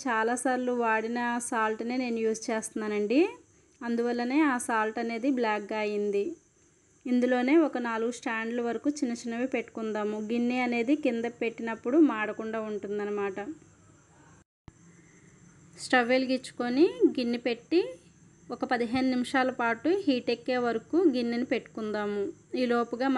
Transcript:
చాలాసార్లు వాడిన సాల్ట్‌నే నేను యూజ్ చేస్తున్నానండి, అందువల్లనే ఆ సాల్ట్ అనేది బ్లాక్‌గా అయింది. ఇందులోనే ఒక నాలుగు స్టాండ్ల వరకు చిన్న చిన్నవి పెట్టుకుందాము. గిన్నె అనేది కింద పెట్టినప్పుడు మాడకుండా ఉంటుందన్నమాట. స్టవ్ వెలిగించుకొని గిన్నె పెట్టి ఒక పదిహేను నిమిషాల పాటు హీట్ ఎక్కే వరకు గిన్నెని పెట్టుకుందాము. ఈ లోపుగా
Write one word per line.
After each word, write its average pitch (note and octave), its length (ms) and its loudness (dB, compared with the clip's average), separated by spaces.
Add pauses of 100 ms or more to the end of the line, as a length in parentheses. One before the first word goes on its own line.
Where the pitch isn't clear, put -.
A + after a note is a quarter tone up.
చాలాసార్లు B3 680 0 (100)
వాడిన A3+ 340 0 (300)
సాల్ట్‌నే A3+ 540 -2
నేను A#3 220 -2
యూజ్ A3 240 0
చేస్తున్నానండి, A3 680 0 (640)
అందువల్లనే A#3+ 560 0 (140)
ఆ B3 40 0 (120)
సాల్ట్ A3 340 0
అనేది A#3 360 0
బ్లాక్‌గా G#3+ 480 0
అయింది. G#3 380 0 (840)
ఇందులోనే B3 480 4 (120)
ఒక C4+ 120 -2 (100)
నాలుగు A3+ 320 -2
స్టాండ్ల A#3 480 -4
వరకు A#3 300 -2
చిన్న A#3+ 220 -2
చిన్నవి A#3+ 360 -4
పెట్టుకుందాము. G#3+ 600 -4 (140)
గిన్నె A#3+ 340 0
అనేది A#3+ 280 2 (100)
కింద A#3 220 0 (160)
పెట్టినప్పుడు A3+ 580 0 (100)
మాడకుండా A3 500 -2 (100)
ఉంటుందన్నమాట. G3+ 680 -4 (2500)
స్టవ్ A#3+ 300 2
వెలిగించుకొని C4 760 2 (300)
గిన్నె A#3+ 300 -2
పెట్టి B3 340 2 (720)
ఒక B3+ 160 -4
పదిహేను B3 420 0
నిమిషాల B3+ 360 2 (120)
పాటు A#3 280 0 (140)
హీట్ B3+ 320 0
ఎక్కే B3+ 220 -2 (100)
వరకు A3+ 300 -2 (180)
గిన్నెని A#3+ 380 0
పెట్టుకుందాము. G#3 680 -4 (380)
ఈ B3+ 120 2
లోపుగా A#3+ 360 0 (100)